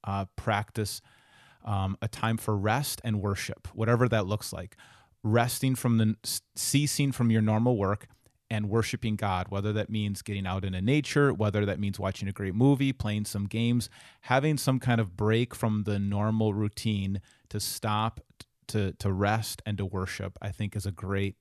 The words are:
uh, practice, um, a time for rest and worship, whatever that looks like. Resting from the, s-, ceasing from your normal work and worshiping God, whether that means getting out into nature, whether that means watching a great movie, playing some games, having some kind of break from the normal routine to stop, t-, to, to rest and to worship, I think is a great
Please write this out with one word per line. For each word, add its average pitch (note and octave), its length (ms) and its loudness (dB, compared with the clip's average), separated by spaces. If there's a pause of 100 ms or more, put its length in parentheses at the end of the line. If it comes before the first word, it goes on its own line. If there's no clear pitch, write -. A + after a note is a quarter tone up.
uh, G2 200 -2 (120)
practice, G#2+ 640 -2 (640)
um, G2 360 -2
a G#2+ 80 -4
time A2+ 300 -2
for G#2+ 180 0
rest A2 480 0
and G#2+ 160 0
worship, - 540 -4
whatever A#2 340 4
that G#2+ 180 2
looks G#2 260 -4
like. - 240 -12 (460)
Resting A#2 520 2
from A#2 240 2
the, A2 260 4
s-, - 160 -4 (160)
ceasing C#3+ 560 2
from A#2+ 180 2
your A2 120 6
normal A2 340 4
work G2 320 0 (420)
and G#2+ 200 -2
worshiping A2 460 0
God, F#2+ 340 0
whether G2+ 240 -2
that G#2+ 160 -2
means G#2 320 -2
getting G2 240 -6
out F#2 180 -2
into F#2 160 -2
nature, C#3+ 520 2
whether G#2 340 2
that G2 120 -2
means G2+ 220 -4
watching F#2+ 260 -4
a G2 60 -4
great F#2+ 220 -4
movie, C3+ 400 4
playing G#2 320 -2
some G2+ 180 -4
games, A#2 460 0 (320)
having C#3 340 2
some C3 240 0
kind A#2+ 180 2
of F#2+ 160 -2
break A2 400 2
from G#2+ 300 0
the G2+ 140 0
normal G#2 560 0
routine G2+ 680 -2 (300)
to G#2 100 -6
stop, A2 600 -2 (180)
t-, - 80 -20 (220)
to, G2 260 0
to G2 180 0
rest G2+ 540 0
and G#2 100 -2
to G2 80 -2
worship, F#2+ 560 -6
I G2 100 -6
think G#2 240 -6
is G#2 120 -4
a G2+ 40 -2
great G2 500 -4